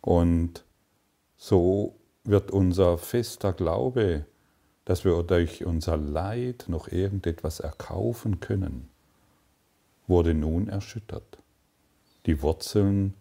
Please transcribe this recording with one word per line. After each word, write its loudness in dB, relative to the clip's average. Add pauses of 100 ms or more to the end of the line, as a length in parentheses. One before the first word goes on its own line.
Und 2 (720)
so 2 (280)
wird 2
unser 4
fester -4
Glaube, 0 (600)
dass -2
wir 2
durch 0
unser -2
Leid -6
noch -6
irgendetwas -4
erkaufen -6
können, -4 (1160)
wurde 4
nun -2
erschüttert. -10 (840)
Die 2
Wurzeln 0